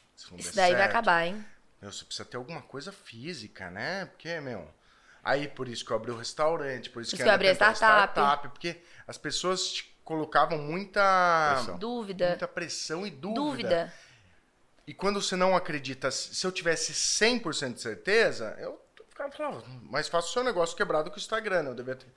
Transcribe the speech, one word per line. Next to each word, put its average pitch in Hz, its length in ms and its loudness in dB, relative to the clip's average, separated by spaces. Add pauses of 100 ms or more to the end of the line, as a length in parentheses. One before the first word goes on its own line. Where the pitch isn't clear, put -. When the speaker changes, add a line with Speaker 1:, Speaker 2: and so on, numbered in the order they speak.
(160)
Speaker 1:
se - 160 -20
não 180 60 -16
Speaker 2:
Isso 175 120 -10
Speaker 1:
der - 140 -10
Speaker 2:
daí 180 100 8
vai 180 80 4
Speaker 1:
certo?" 196 100 4
Speaker 2:
acabar, 180 340 4
hein? 208 200 -6 (360)
Speaker 1:
"Meu, 101 100 -14
você - 120 -14
precisa - 220 -12
ter - 120 -14
alguma 135 240 -12
coisa 147 300 -14
física, 117 800 -14
né? 156 340 -6
Porque, 165 360 -10
meu." 107 280 -10 (540)
Aí, 143 240 0
por 131 220 -8
isso 113 160 -8
que - 60 -8
eu 117 40 0
abri 110 160 -6
o 113 60 -6
restaurante, 139 720 -2
por 120 120 -10
isso 110 100 -6
Speaker 2:
Por 302 60 -6
Speaker 1:
que 131 60 -2
Speaker 2:
isso - 0 -
que - 0 -
eu 214 80 8
Speaker 1:
a 196 40 8
Speaker 2:
abri 190 120 4
a 190 40 8
Speaker 1:
Ana 180 80 2
tentou 214 160 8
Speaker 2:
startup. 208 440 6
Speaker 1:
startup, 143 300 2
porque 170 280 -8 (300)
as 120 100 -14
pessoas 180 540 -2
te - 320 -10
colocavam 156 560 2
muita 180 960 4
Speaker 3:
Pressão. 117 240 -2
Speaker 2:
Dúvida. 196 500 -2
Speaker 1:
muita 175 180 -2
pressão 170 600 -6
e - 40 -6
dúvida. 156 300 -8
Speaker 2:
Dúvida. 202 520 -2 (920)
Speaker 1:
E 147 80 -14
quando 202 280 -2
você - 140 -2
não 185 200 4
acredita, 139 560 -2
se - 340 -6
eu 185 60 0
tivesse 165 420 -2
cem 233 460 2
por 156 160 -4
cento 123 200 -4
de - 60 -12
certeza, 127 800 0
eu 277 200 -10 (300)
ficava, 277 220 -8
falava, 240 320 -8 (260)
"Mais 147 180 -2
fácil 170 220 0
o - 40 -6
seu 247 100 0
negócio 175 340 0
quebrado 156 320 0
que - 80 -12
o - 20 -10
Instagram, 208 440 0
né?" 139 80 -4
Eu 120 40 -10
devia 123 200 -6
ter, - 100 -16 (120)